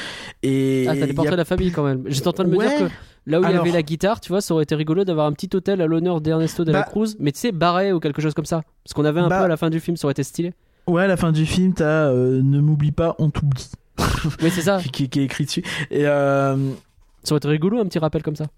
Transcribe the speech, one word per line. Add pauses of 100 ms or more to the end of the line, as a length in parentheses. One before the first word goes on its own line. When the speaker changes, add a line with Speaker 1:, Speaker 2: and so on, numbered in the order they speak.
(440)
Speaker 1:
Et
Speaker 2:
Ah,
t'as
des
Speaker 1:
y
a
Speaker 2:
portraits
de
la
famille
quand
même.
J'étais
en
train
de
me
Speaker 1:
Ouais. (100)
Speaker 2:
dire
que (340)
là
où
il
y
Speaker 1:
Alors
Speaker 2:
avait
la
guitare,
tu
vois,
ça
aurait
été
rigolo
d'avoir
un
petit
hôtel
à
l'honneur
d'Ernesto
de
la
Speaker 1:
Bah.
Speaker 2:
Cruz,
mais
tu
sais,
barré
ou
quelque
chose
comme
ça. (240)
Ce
qu'on
avait
un
Speaker 1:
Bah.
Speaker 2:
peu
à
la
fin
du
film,
ça
aurait
été
stylé. (340)
Speaker 1:
Ouais,
à
la
fin
du
film,
t'as,
euh,
Ne
m'oublie
pas,
on
t'oublie. (720)
Speaker 2:
Oui,
c'est
ça.
Speaker 1:
<laughs>
Qui,
qui,
qui
est
écrit
dessus. (260)
Et,
euh, (680)
Speaker 2:
Ça
aurait
été
rigolo,
un
petit
rappel
comme
ça. (120)